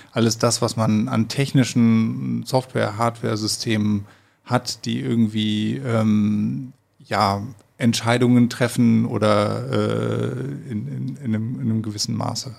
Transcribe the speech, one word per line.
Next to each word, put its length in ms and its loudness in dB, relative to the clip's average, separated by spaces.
alles 240 2
das, 240 0
was 160 -2
man 320 2
an 180 0
technischen 1160 2
Software-, 520 -2
Hardware-Systemen 1080 -2
hat, 400 -4
die 160 -4
irgendwie, 760 0
ähm, 840 0
ja, 380 0
Entscheidungen 720 4
treffen 560 2
oder, 640 2
äh, 1040 -2
in, 160 -6
in, 300 -8
in 180 -4
einem, 200 -4
in 140 -4
einem 120 0
gewissen 340 -6
Maße. 440 -6